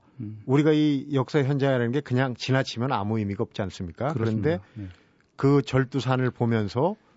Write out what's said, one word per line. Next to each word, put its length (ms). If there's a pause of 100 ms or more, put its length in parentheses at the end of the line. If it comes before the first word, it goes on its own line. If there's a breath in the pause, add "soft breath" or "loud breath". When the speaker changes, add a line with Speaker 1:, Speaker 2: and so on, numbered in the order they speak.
(200)
Speaker 1:
음. 260
Speaker 2:
우리가 280
이 400
역사 300
현장이라는 480
게 100
그냥 340
지나치면 560
아무 280
의미가 240
없지 180
않습니까? 520
Speaker 1:
그렇습니다. 360
Speaker 2:
그런데 140 (100)
Speaker 1:
네. 140 (500 soft breath)
Speaker 2:
그 240
절두산을 680
보면서 640 (200 soft breath)